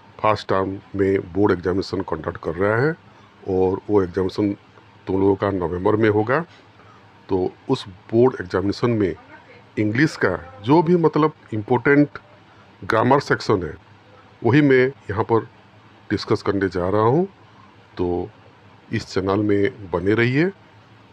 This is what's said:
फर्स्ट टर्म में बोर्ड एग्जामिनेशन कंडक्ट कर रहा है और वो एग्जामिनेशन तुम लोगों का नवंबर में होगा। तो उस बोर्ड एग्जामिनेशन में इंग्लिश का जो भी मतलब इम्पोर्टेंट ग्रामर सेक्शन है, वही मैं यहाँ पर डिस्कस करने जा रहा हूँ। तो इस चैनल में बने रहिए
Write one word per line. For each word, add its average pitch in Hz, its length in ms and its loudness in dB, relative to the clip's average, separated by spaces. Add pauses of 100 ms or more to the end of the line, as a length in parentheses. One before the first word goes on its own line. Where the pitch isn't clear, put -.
(200)
फर्स्ट 107 280 -2
टर्म 98 320 -2 (160)
में 98 360 0
बोर्ड 101 200 4
एग्जामिनेशन 92 480 -4
कंडक्ट 85 360 -8
कर 82 180 -8
रहा 104 280 0
है 156 80 0 (580)
और 92 320 0 (100)
वो 101 120 4
एग्जामिनेशन 95 500 -2 (540)
तुम 95 140 -2
लोगों 98 160 4
का 101 140 0
नवंबर 92 460 0
में 110 140 4
होगा। 110 300 0 (880)
तो 92 240 -2 (160)
उस 131 200 -4
बोर्ड 113 520 0
एग्जामिनेशन 95 500 -2
में 98 260 0 (640)
इंग्लिश 113 380 0
का 90 480 -4
जो 151 180 4
भी 175 140 2
मतलब 156 360 2 (220)
इम्पोर्टेंट 127 540 2 (760)
ग्रामर 117 360 2
सेक्शन 117 420 0
है, 78 300 -12 (520)
वही 120 160 4
मैं 131 280 4
यहाँ 110 360 -6
पर 113 240 0 (640)
डिस्कस 104 320 -2
करने 98 260 0
जा 87 200 -4
रहा 107 140 0
हूँ। 151 260 2 (680)
तो 87 340 -4 (640)
इस 113 140 -4
चैनल 98 300 -2
में 101 540 -2
बने 90 240 0
रहिए 123 300 2 (680)